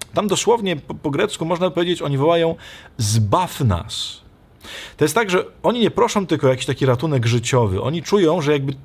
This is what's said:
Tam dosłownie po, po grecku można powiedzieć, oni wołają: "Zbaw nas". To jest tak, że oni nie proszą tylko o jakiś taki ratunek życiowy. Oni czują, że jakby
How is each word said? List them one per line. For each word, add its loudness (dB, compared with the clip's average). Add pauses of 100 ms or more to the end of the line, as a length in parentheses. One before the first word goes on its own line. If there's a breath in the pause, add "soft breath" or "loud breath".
(140)
Tam 0
dosłownie 0
po, -12
po -4
grecku -2
można 0
powiedzieć, -2
oni -2
wołają: 2 (420 loud breath)
"Zbaw 0
nas". -2 (760 loud breath)
To 2
jest 0
tak, 0
że 0 (180)
oni 0
nie 2
proszą 0
tylko 0
o 6
jakiś 0
taki -2
ratunek 0
życiowy. 0
Oni -4
czują, 2
że 0
jakby 0 (120)